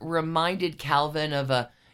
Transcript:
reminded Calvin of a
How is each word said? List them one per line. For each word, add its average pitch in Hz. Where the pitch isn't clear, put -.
reminded 165
Calvin 151
of 139
a 123